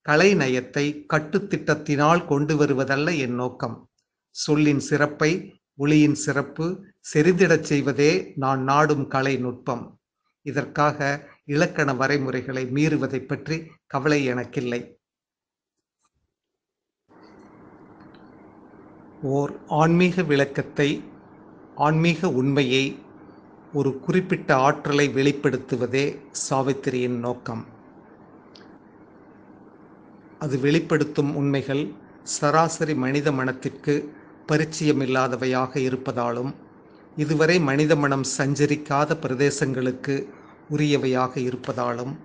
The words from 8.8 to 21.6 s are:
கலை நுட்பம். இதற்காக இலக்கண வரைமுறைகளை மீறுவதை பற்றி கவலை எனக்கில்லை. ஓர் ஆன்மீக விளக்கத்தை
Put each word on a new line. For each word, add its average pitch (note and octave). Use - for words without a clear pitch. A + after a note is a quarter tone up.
கலை C3+
நுட்பம். B2
இதற்காக C#3+
இலக்கண D3
வரைமுறைகளை C3
மீறுவதை C#3
பற்றி D3
கவலை C#3+
எனக்கில்லை. B2
ஓர் C#3
ஆன்மீக E3+
விளக்கத்தை C#3+